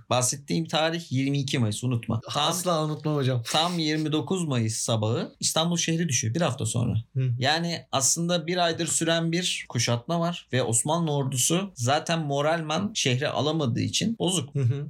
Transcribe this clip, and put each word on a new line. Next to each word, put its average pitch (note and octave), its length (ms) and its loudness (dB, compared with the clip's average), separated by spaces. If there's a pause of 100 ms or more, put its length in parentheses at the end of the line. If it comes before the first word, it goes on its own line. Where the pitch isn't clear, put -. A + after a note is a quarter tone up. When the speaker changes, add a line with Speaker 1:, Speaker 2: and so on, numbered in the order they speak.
(100)
Speaker 1:
Bahsettiğim C#3+ 560 0
tarih E3 460 -2
yirmi C3+ 260 0
iki C#3 200 -2
Mayıs, G#2+ 260 0
unutma. A#2+ 360 -2 (120)
Tam D3+ 160 0
Speaker 2:
Asla E3+ 360 0
unutmam D3+ 320 -2
hocam. B2+ 300 0
Speaker 1:
tam E3+ 320 0
yirmi D#3 340 0
dokuz D#3 320 0
Mayıs A#2 320 0
sabahı A#2 640 0
İstanbul E3+ 360 0
şehri E3 320 0
düşüyor A#2 260 0
bir E3+ 60 0
hafta B2+ 260 0
sonra. A2 280 0 (220)
Speaker 2:
Hı. C3 220 2
Speaker 1:
Yani D#3+ 420 0 (120)
aslında E3+ 540 0
bir F3+ 180 -2
aydır E3 220 0
süren E3 460 2
bir F3+ 360 -2
kuşatma A#2+ 520 0
var E3+ 320 -4
ve B2+ 100 4
Osmanlı D#3 500 2
ordusu C#3+ 600 0
zaten D3+ 460 0
moralman D#3 760 0
şehri C3 340 2
alamadığı C3+ 520 0
için E3+ 380 0
bozuk. F3 360 -2
Speaker 2:
Hı C#3+ 80 0
hı. C#3 280 0